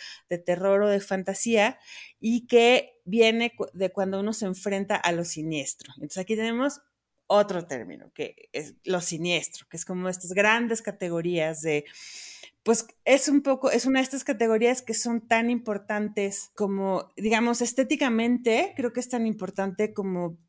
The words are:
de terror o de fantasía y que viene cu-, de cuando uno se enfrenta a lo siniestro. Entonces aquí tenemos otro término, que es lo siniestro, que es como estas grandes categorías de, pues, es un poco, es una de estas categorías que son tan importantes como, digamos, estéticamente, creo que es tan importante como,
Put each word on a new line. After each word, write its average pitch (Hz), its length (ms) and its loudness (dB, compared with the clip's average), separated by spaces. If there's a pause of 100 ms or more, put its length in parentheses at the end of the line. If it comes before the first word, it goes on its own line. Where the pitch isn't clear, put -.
(300)
de 175 100 -4
terror 190 420 2
o 208 80 4
de 202 100 2
fantasía 202 760 0 (420)
y 233 280 0
que 240 580 6
viene 226 500 4
cu-, - 180 -6
de 185 180 -2
cuando 196 280 -2
uno 208 140 -2
se 214 140 -6
enfrenta 196 480 -2
a 175 160 0
lo 170 140 -2
siniestro. 156 720 -6
Entonces - 200 -12
aquí 190 180 -2
tenemos 233 460 -2 (460)
otro 196 400 2
término, 107 460 -10
que - 380 -12
es 147 320 -10
lo 185 180 -2
siniestro, 170 680 -4
que - 80 -14
es - 80 -10
como 185 240 -6
estas 185 240 -8
grandes 220 480 2
categorías 170 800 -2
de, 151 240 0 (800)
pues, 226 180 2 (200)
es 269 240 4
un 285 140 4
poco, 269 280 0
es 233 140 2
una 262 140 2
de 262 40 2
estas 262 220 -6
categorías 226 560 2
que - 120 -6
son 233 320 -2
tan 226 240 2
importantes 208 1040 -4
como, 196 600 -2
digamos, 226 460 2
estéticamente, 247 1120 2
creo 240 160 -2
que 240 80 -6
es 247 80 -6
tan 226 180 -2
importante 196 680 -4
como, 180 440 -4 (120)